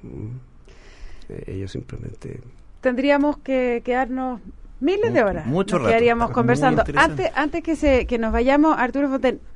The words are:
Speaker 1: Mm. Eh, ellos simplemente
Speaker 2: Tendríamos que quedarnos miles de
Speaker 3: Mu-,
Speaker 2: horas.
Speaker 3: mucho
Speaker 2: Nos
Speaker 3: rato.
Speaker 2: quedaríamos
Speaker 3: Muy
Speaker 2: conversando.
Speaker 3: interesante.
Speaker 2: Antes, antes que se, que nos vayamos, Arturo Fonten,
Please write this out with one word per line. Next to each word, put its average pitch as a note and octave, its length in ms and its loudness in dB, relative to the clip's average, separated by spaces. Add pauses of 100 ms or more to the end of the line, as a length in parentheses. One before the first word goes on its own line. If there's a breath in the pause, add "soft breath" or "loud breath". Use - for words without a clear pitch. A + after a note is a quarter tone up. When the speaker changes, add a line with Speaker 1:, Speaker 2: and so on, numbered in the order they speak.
Speaker 1:
Mm. - 1300 -14
Eh, - 140 -12
ellos F#2+ 240 -8
simplemente - 680 -12 (420)
Speaker 2:
Tendríamos C#4+ 560 2
que B3+ 480 -2
quedarnos B3+ 560 -4 (380)
miles G4+ 340 0
de C#4 80 6
Speaker 3:
Mu-, G#3 80 4
Speaker 2:
horas. E3+ 160 -4
Speaker 3:
mucho F3+ 300 0
Speaker 2:
Nos C3+ 80 0
Speaker 3:
rato. G#2+ 80 4
Speaker 2:
quedaríamos A#3 360 4
Speaker 3:
Muy A#2+ 60 -4
Speaker 2:
conversando. A#3+ 480 4
Speaker 3:
interesante. C#4+ 460 2
Speaker 2:
Antes, - 100 -4
antes D4+ 240 -2
que E4 140 -2
se, C4+ 300 2
que A#3+ 120 -2
nos A3 140 -2
vayamos, C#4 460 4
Arturo C4 300 0
Fonten, B3+ 320 0 (160)